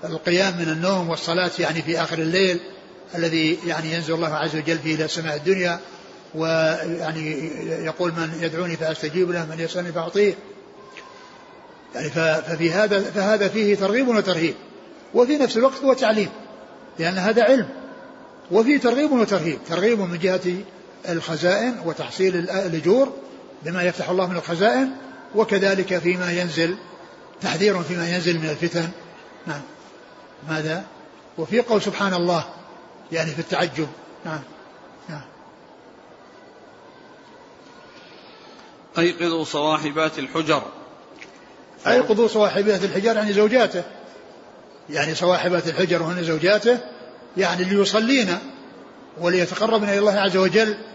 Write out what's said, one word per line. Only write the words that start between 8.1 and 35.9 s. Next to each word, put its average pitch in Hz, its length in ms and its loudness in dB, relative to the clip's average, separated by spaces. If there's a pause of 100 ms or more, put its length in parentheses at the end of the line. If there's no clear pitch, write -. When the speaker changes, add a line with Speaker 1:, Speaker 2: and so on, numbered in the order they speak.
Speaker 1:
"من 165 280 -4
يدعوني 165 360 -4
فأستجيب 160 540 -2
له، 170 160 -4
من 160 140 -10
يسألني 175 320 -6
فأعطيه". 175 420 0 (1600)
يعني 156 160 -6
ف-، 139 80 -4
ففي 160 540 0
هذا، 202 280 2
فهذا 202 480 2
فيه 208 280 2
ترغيب 208 320 2
وترهيب، 185 460 2 (600)
وفي 247 220 6
نفس 262 200 0
الوقت 262 280 4
هو 269 80 6
تعليم، 214 360 2 (680)
لأن 175 200 -2
هذا 214 260 4
علم، 226 240 6 (840)
وفيه 226 300 4
ترغيب 262 320 2
وترهيب، 180 460 2 (100)
ترغيب 202 320 2
من 175 180 -4
جهة 185 220 2 (680)
الخزائن 175 680 0 (100)
وتحصيل 170 520 -2
ال-، 175 140 -4
الأجور 190 640 2 (500)
بما 175 200 -4
يفتح 170 280 -2
الله 185 160 2
من 180 100 -4
الخزائن، 220 540 2 (440)
وكذلك 196 640 2
فيما 175 340 0
ينزل، 170 440 -2 (680)
تحذير 180 400 0
فيما 170 260 -4
ينزل 175 300 0
من 160 100 -2
الفتن. 165 400 -2 (580)
نعم. 147 140 -8 (880)
ماذا؟ 156 360 -4 (540)
وفي 175 220 0
قول: 220 220 2
"سبحان 196 320 -2
الله"، 175 300 0 (680)
يعني 160 180 -2
في 143 80 -8
التعجب. 160 500 -2 (360)
نعم. 156 160 -8 (680)
نعم. 151 120 -12 (3750)